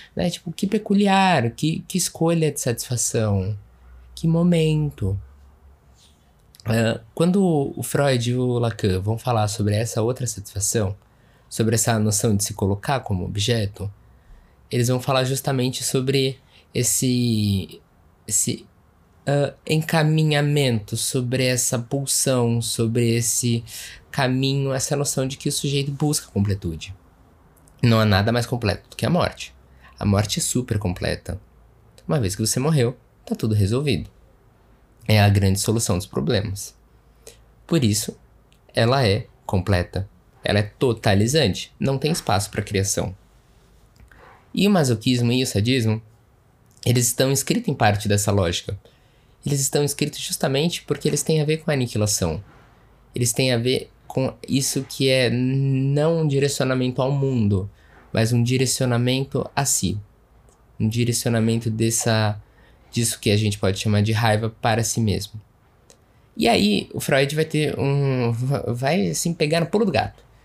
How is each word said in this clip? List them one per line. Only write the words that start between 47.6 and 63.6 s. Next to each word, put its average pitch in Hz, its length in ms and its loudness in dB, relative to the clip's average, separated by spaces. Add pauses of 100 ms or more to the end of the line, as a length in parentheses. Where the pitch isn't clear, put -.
em 151 40 0
parte 104 340 2
dessa 101 240 2
lógica. 98 460 0 (680)
Eles 143 140 0
estão 147 240 0
inscritos 147 360 -2
justamente 147 640 -2
porque - 240 -4
eles 147 140 0
têm 156 200 0
a 147 40 0
ver 156 120 0
com 156 120 -6
a 151 40 2
aniquilação. 107 680 0 (720)
Eles 120 200 -2
têm 131 180 2
a 120 60 2
ver 123 320 -2 (180)
com - 260 -2 (140)
isso 135 400 -2
que 135 220 -2
é 131 200 4
não 135 920 0
um 156 60 0
direcionamento 131 720 0
ao 131 100 0
mundo, 113 580 0 (420)
mas 113 200 2
um 120 100 2
direcionamento 127 1120 0
a 139 100 0
si. 101 340 -2 (800)
Um 110 80 0
direcionamento 117 840 0
dessa, 110 680 0 (520)
disso - 280 -2
que - 120 2
a 104 60 4
gente 104 200 0
pode 98 220 -2